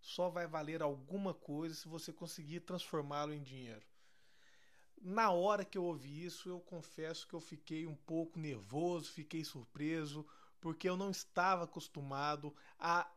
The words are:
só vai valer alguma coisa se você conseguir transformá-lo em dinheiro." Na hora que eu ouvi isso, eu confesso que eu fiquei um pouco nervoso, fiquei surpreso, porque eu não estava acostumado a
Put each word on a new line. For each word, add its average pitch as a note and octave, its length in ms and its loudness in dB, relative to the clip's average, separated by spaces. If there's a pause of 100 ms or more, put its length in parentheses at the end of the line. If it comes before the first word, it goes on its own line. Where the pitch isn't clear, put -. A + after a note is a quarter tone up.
só - 280 2
vai E3+ 200 -2
valer D#3 340 -2
alguma D#3 520 0
coisa D#3+ 400 -4
se - 120 -10
você D#3+ 260 -8
conseguir E3 480 -8
transformá-lo D3+ 720 -2
em D3 100 -6
dinheiro." B2+ 440 -12 (1120)
Na G#3 320 4
hora G3 320 6
que - 140 -6
eu F3+ 80 2
ouvi D3 400 -4
isso, F3+ 240 -8
eu F3+ 100 -4
confesso D#3+ 680 -8
que - 60 -10
eu E3 60 -4
fiquei D#3+ 460 -6
um D#3 80 -4
pouco E3 440 -2
nervoso, D3+ 760 0
fiquei D#3 320 -6
surpreso, D3+ 840 -4 (320)
porque D#3+ 300 0
eu F3+ 80 4
não G3 140 0
estava F3+ 540 4
acostumado D3 880 -2 (260)
a E3+ 280 6 (100)